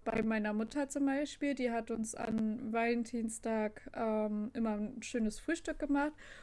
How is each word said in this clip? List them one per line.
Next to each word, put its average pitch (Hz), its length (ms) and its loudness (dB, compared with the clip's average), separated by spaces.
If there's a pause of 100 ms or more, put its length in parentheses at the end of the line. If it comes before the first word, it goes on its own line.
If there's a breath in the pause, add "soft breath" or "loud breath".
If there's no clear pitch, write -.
bei 226 200 2
meiner 214 300 2
Mutter 226 360 0
zum 277 160 2
Beispiel. 285 500 2
Die 247 160 2
hat 226 200 -2
uns 226 240 -2
an 220 580 0
Valentinstag, 226 1200 0
ähm, 214 600 0
immer 226 220 2
ein 208 280 -4
schönes 220 360 0
Frühstück - 400 -2
gemacht 285 340 2 (300 loud breath)